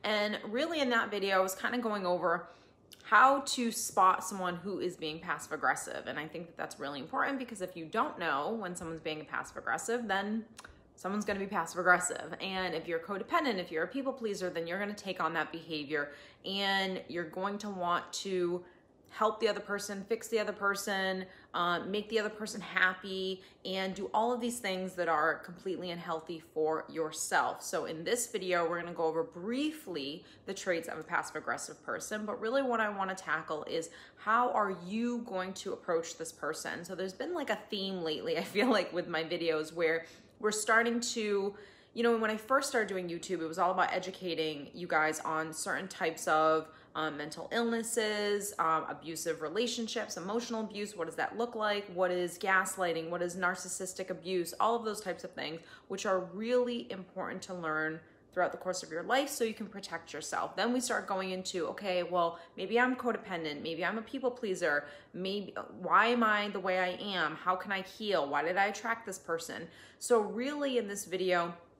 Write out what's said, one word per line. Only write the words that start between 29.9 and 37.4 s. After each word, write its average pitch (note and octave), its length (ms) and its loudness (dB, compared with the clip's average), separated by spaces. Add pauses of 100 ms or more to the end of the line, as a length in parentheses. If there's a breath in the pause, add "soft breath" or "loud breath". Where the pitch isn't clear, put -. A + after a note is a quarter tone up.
the G3 80 -6
traits F3 340 0
of - 100 -6
a D#3 60 -8
passive D#3 320 -2
aggressive - 480 -6
person, - 420 -4
but G3+ 140 -6
really A#3+ 220 2
what A#3+ 180 2
I G#3+ 80 2
wanna F#3+ 260 -2
tackle D#3+ 520 -2
is D#3+ 240 -2 (260 loud breath)
how A#3+ 380 2
are G3 320 2
you A#3 340 0
going F#3+ 360 -4
to - 180 -6
approach - 440 -2
this D#3+ 140 -8
person? D#3 540 -6
So F#3 100 -8
there's F#3 180 -4
been, D#4 200 -6
like, D4 160 -2